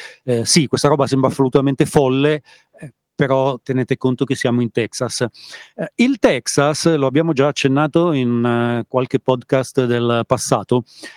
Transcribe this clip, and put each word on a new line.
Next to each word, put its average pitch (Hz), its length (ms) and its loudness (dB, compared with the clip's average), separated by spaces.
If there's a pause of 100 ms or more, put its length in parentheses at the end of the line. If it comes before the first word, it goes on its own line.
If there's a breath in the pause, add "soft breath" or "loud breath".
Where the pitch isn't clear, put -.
(220 loud breath)
eh, 120 220 -2
sì, 131 240 0
questa 131 180 0
roba 143 220 2
sembra 131 200 2
assolutamente 135 580 2
folle, 143 560 2 (360 soft breath)
eh, 139 140 -16 (200)
però 135 480 0
tenete 127 360 -2
conto 131 280 -2
che 131 120 -2
siamo 120 240 0
in 117 100 -2
Texas. 123 560 -4 (480 loud breath)
Eh, 165 220 -10
il 254 240 0
Texas, 151 760 2
lo 139 120 0
abbiamo 156 260 0
già 139 160 0
accennato 147 640 0
in, 120 320 0
eh, 120 420 0
qualche - 320 -2
podcast 131 680 -2
del 120 380 0
passato, 123 600 -2 (320 loud breath)